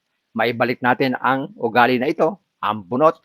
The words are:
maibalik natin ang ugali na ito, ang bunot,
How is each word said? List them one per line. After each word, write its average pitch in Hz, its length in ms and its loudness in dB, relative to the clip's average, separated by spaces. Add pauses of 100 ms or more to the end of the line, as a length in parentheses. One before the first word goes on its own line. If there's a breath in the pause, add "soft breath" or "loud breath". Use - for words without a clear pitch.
(340)
maibalik 120 480 -2
natin 127 320 0
ang 135 400 -4
ugali 123 480 2
na 143 80 -2
ito, 170 320 -2 (160)
ang 107 240 -4
bunot, 127 420 0